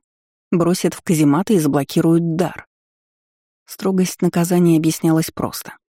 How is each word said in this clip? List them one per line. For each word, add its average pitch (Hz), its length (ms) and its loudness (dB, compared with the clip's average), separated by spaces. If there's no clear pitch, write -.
бросят 170 440 0
в - 80 -18
казематы 156 520 2
и 175 60 4
заблокируют 165 720 0
дар. 160 320 -6
Строгость - 540 -4
наказания 175 560 2
объяснялась 160 540 0
просто. - 460 -10